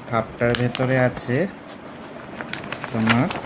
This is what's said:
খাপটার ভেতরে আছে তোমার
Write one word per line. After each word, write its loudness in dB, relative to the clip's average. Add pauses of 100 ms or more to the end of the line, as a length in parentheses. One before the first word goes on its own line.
খাপটার 2
ভেতরে 2
আছে 2 (1500)
তোমার 4 (180)